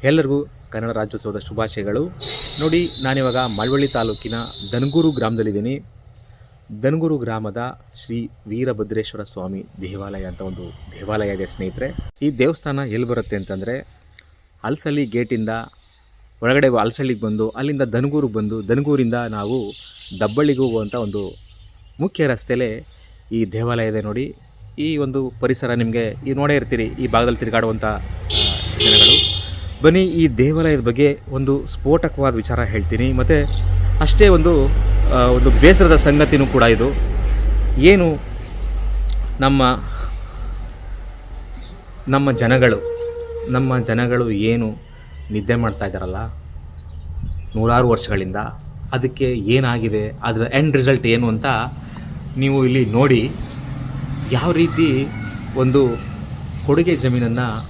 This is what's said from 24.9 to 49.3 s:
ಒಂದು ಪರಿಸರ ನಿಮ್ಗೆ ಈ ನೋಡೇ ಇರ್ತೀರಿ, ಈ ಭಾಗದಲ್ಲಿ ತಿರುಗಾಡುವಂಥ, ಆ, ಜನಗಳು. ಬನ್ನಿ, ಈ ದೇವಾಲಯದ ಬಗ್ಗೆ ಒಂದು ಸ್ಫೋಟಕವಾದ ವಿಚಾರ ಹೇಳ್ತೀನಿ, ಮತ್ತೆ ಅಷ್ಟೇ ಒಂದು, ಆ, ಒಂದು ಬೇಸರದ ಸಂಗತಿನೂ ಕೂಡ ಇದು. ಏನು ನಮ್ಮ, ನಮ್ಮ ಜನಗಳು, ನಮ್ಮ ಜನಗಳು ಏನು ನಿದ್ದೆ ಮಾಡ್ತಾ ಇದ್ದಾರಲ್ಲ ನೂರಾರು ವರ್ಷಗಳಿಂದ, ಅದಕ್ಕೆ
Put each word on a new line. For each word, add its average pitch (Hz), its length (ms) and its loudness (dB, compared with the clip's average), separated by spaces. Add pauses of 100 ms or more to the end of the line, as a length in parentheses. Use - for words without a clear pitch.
ಒಂದು 131 440 -2
ಪರಿಸರ 123 340 0
ನಿಮ್ಗೆ 117 400 0 (120)
ಈ 135 60 -2
ನೋಡೇ 143 240 2
ಇರ್ತೀರಿ, 117 280 0
ಈ 120 220 -6
ಭಾಗದಲ್ಲಿ 117 320 2
ತಿರುಗಾಡುವಂಥ, 113 460 -2
ಆ, 107 140 -2 (800)
ಜನಗಳು. - 640 6 (420)
ಬನ್ನಿ, 170 180 6
ಈ 165 260 2
ದೇವಾಲಯದ 147 520 2
ಬಗ್ಗೆ 139 400 2 (100)
ಒಂದು 135 360 0
ಸ್ಫೋಟಕವಾದ 139 680 0
ವಿಚಾರ 117 260 -2
ಹೇಳ್ತೀನಿ, 113 520 0
ಮತ್ತೆ 139 320 4 (560)
ಅಷ್ಟೇ 202 280 8
ಒಂದು, 165 380 6 (480)
ಆ, 123 120 4
ಒಂದು 123 240 6
ಬೇಸರದ 156 460 8
ಸಂಗತಿನೂ 147 500 4
ಕೂಡ 127 160 4
ಇದು. 117 260 4 (920)
ಏನು 170 380 6 (1200)
ನಮ್ಮ, 131 400 4 (2250)
ನಮ್ಮ 139 240 2
ಜನಗಳು, 117 460 4 (680)
ನಮ್ಮ 127 300 0
ಜನಗಳು 120 520 -2
ಏನು 110 400 0 (600)
ನಿದ್ದೆ 104 220 -2
ಮಾಡ್ತಾ 110 320 -2
ಇದ್ದಾರಲ್ಲ 95 400 -6 (1300)
ನೂರಾರು 120 320 4
ವರ್ಷಗಳಿಂದ, 98 480 0 (560)
ಅದಕ್ಕೆ 127 420 -2